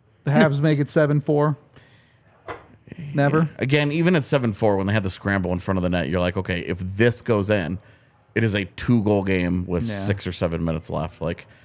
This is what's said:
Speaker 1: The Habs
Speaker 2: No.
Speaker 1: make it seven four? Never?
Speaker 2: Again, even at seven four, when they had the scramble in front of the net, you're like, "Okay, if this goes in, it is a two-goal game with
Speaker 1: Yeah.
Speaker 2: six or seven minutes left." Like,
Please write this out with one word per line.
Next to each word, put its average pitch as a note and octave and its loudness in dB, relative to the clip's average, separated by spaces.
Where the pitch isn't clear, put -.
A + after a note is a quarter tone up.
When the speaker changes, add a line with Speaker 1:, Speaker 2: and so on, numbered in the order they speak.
Speaker 1:
The C#3 0
Habs C#3+ 4
Speaker 2:
No. C#3 -2
Speaker 1:
make D3+ 2
it C#3+ -2
seven D3 2
four? D3 0
Never? D3 2
Speaker 2:
Again, D3 2
even E3+ 2
at C#3+ 0
seven B2 0
four, G#2 2
when F#2+ 0
they G2+ 2
had G#2+ 2
the F#2+ -4
scramble F#2 -2
in F2+ -2
front F#2+ -2
of F2+ 0
the F2+ 0
net, F2 0
you're F2 0
like, F2 0
"Okay, F2+ -4
if F2 -6
this G2 0
goes G#2 0
in, F#2+ -2
it A2 2
is G#2 0
a G2 -2
two-goal G#2 0
game F2+ 0
with F2 -2
Speaker 1:
Yeah. G#2 -4
Speaker 2:
six G2 -2
or F2+ -4
seven E2 -4
minutes D#2+ -4
left." D#2 -8
Like, D#2+ -8